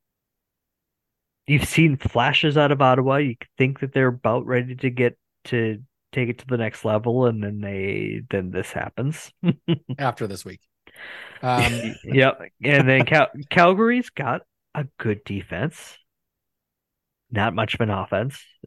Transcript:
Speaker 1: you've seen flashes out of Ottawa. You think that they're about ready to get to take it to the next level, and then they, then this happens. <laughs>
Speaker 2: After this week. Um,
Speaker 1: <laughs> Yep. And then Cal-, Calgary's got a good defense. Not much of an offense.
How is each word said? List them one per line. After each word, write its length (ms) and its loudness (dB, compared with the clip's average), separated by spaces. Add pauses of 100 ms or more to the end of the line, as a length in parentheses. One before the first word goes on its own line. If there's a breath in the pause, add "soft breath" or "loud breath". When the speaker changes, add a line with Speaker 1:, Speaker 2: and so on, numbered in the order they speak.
(1500)
Speaker 1:
you've 200 4
seen 300 4
flashes 600 0
out 140 4
of 80 0
Ottawa. 380 4
You 180 0 (220)
think 220 0
that 120 -6
they're 160 2
about 380 0
ready 300 -2
to 160 -2
get 260 0 (280)
to 360 -2 (300)
take 180 -2
it 100 -6
to 80 -20
the 100 0
next 280 -4
level, 400 2
and 180 0
then 160 -6
they, 680 -6
then 220 -4
this 200 -6
happens. 600 -6 (100)
<laughs> 560 -2
Speaker 2:
After 300 -4
this 180 -12
week. 160 -18 (800 loud breath)
Um, 580 0
Speaker 1:
<laughs> 40 -20
Yep. 360 2 (240)
And 240 4
then 180 6
Cal-, 260 2 (180)
Calgary's 600 4
got 300 -4 (340)
a 100 -6 (140)
good 240 -4
defense. 760 -8 (1300)
Not 240 -2
much 180 -2
of 80 -2
an 80 0
offense. 500 -4 (280)